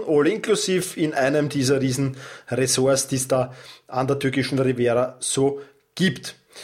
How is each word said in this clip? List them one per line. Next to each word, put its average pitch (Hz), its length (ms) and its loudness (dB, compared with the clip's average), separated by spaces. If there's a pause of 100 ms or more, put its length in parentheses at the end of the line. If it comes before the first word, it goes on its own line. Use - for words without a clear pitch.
all 147 220 4
inclusive 190 720 0
in 151 140 0
einem 147 340 2
dieser 139 320 2
riesen 131 380 0 (340)
Ressorts, 131 560 2
die's 127 220 -4
da 131 240 0 (340)
an 127 200 -2
der 139 120 0
türkischen 131 400 0
Riviera 123 600 0
so 139 420 0 (340)
gibt. 165 400 -2 (280)